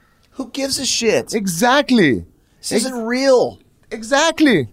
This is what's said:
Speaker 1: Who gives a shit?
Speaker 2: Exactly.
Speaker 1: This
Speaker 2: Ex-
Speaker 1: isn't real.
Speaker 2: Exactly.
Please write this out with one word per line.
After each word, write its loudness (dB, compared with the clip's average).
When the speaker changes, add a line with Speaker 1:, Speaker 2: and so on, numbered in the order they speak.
Speaker 1:
Who -12
gives -6
a -6
shit? -2
Speaker 2:
Exactly. 2
Speaker 1:
This -10
Speaker 2:
Ex- 0
Speaker 1:
isn't -8
real. 2
Speaker 2:
Exactly. 0